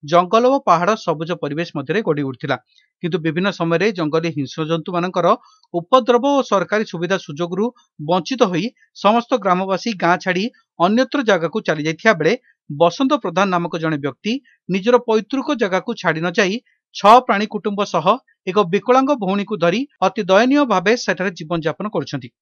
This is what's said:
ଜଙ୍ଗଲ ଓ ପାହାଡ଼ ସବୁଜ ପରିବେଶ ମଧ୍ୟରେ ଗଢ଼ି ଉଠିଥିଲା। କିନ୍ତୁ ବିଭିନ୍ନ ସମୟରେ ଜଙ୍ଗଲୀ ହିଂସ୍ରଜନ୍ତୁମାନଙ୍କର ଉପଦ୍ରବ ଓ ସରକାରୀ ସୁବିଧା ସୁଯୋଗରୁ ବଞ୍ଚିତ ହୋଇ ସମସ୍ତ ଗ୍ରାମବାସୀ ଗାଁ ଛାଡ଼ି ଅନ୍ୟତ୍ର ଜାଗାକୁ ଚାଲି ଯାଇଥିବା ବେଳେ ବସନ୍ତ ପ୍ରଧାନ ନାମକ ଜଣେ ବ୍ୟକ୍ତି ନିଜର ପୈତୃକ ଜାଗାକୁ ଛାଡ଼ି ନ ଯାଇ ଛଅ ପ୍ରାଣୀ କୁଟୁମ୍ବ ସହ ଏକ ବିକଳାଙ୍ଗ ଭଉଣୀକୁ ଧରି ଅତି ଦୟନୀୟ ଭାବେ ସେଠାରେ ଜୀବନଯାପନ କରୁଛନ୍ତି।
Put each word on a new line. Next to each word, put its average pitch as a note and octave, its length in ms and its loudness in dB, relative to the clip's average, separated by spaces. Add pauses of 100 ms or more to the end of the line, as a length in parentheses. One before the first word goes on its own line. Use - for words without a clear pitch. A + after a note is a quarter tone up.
ଜଙ୍ଗଲ F3+ 500 4
ଓ C#4 120 2
ପାହାଡ଼ F3 260 2 (140)
ସବୁଜ D#3+ 240 -4 (120)
ପରିବେଶ D#3 340 -4
ମଧ୍ୟରେ D#3 320 -2
ଗଢ଼ି D3 220 0
ଉଠିଥିଲା। C3 280 -4 (460)
କିନ୍ତୁ F3 220 -2
ବିଭିନ୍ନ F3 240 0
ସମୟରେ E3+ 380 0 (100)
ଜଙ୍ଗଲୀ E3 380 -2
ହିଂସ୍ରଜନ୍ତୁମାନଙ୍କର E3 920 -4 (460)
ଉପଦ୍ରବ A#3+ 520 2 (120)
ଓ C4 120 2
ସରକାରୀ G3+ 420 0
ସୁବିଧା F3 320 -2
ସୁଯୋଗରୁ F3 420 -4 (440)
ବଞ୍ଚିତ A3+ 320 0 (100)
ହୋଇ F3+ 140 -4 (380)
ସମସ୍ତ A3+ 280 2 (120)
ଗ୍ରାମବାସୀ F#3+ 460 0 (140)
ଗାଁ F3 200 4
ଛାଡ଼ି F#3 200 -2 (360)
ଅନ୍ୟତ୍ର A#3 400 2 (100)
ଜାଗାକୁ E3+ 280 2 (100)
ଚାଲି D3+ 200 -2
ଯାଇଥିବା E3 320 -8
ବେଳେ D#3 140 2 (360)
ବସନ୍ତ E3+ 420 0 (120)
ପ୍ରଧାନ F3+ 260 -2
ନାମକ E3+ 240 -2 (100)
ଜଣେ D#3+ 140 -2
ବ୍ୟକ୍ତି C#3+ 360 -6 (360)
ନିଜର G3 260 2 (120)
ପୈତୃକ A3 400 -2 (140)
ଜାଗାକୁ F#3 300 -2 (100)
ଛାଡ଼ି D#3+ 200 0
ନ E3+ 60 -2 (100)
ଯାଇ G3+ 180 2 (400)
ଛଅ G#3+ 200 8 (100)
ପ୍ରାଣୀ G#3 280 0
କୁଟୁମ୍ବ F#3+ 280 -4 (120)
ସହ E3+ 120 0 (440)
ଏକ F#3 80 0 (160)
ବିକଳାଙ୍ଗ B3+ 380 2 (120)
ଭଉଣୀକୁ G3+ 340 -2
ଧରି E3+ 240 2 (240)
ଅତି G3+ 240 0
ଦୟନୀୟ B3+ 440 6
ଭାବେ F#3 200 2 (100)
ସେଠାରେ F3+ 340 -2
ଜୀବନଯାପନ D#3+ 520 -4
କରୁଛନ୍ତି। C#3 400 -6 (120)